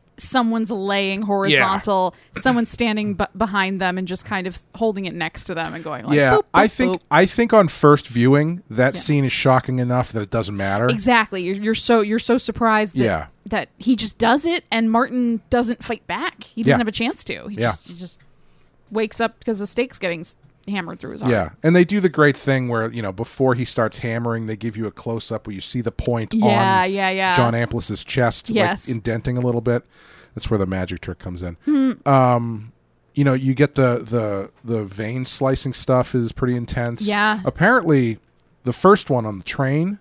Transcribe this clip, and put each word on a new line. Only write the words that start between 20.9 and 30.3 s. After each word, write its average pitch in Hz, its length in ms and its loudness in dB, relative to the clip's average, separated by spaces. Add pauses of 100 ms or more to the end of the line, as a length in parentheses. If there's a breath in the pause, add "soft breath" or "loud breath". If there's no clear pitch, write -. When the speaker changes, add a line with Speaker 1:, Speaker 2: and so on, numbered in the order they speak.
Speaker 1:
through - 120 -12
his - 100 -12
heart. 127 100 0
Speaker 2:
Yeah, 95 180 0 (120)
and 165 140 4
they 180 80 8
do 202 160 2
the 185 100 2
great 143 280 2
thing 131 320 0
where, 113 220 -2
you 117 100 -8
know, 98 100 -4
before 120 440 0
he 123 100 -4
starts 113 340 -2
hammering, 117 480 -4
they 110 80 -6
give 107 220 -8
you 110 100 -4
a 101 40 -6
close-up 113 560 -8
where 107 60 -10
you 92 80 -10
see - 200 -6
the 110 100 -4
point 117 420 -2
Speaker 1:
Yeah, 196 500 4
Speaker 2:
on 185 80 -2
Speaker 1:
yeah, 196 180 -2
yeah. 190 260 0
Speaker 2:
John 120 180 4
Amplas's 117 500 -4
chest, - 460 -2
like, 220 60 -2
Speaker 1:
Yes. 190 320 0
Speaker 2:
indenting 117 500 -4
a 123 40 -2
little 120 200 0
bit. 120 220 0 (520 soft breath)